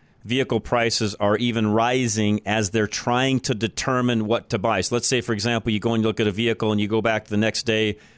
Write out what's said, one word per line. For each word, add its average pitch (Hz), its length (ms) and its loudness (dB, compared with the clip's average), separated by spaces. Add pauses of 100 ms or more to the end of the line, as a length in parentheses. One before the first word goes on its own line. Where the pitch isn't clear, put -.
(260)
vehicle 120 340 0
prices 117 560 0
are 104 220 2
even 113 340 0
rising 110 720 2
as 104 260 0
they're 110 160 2
trying 127 520 0
to 123 160 -2
determine 117 720 -2
what 110 220 -2
to 113 100 -2
buy. 101 220 0
So 120 140 -2
let's 117 120 0
say, 123 140 0
for 120 100 -4
example, 113 400 0
you 107 80 2
go 113 140 0
and 110 100 2
look 110 160 0
at 110 80 2
a 104 40 2
vehicle 110 420 0
and 104 80 2
you 104 80 -2
go 110 120 0
back 107 260 0
the 104 100 -2
next 107 280 0
day 110 320 0 (200)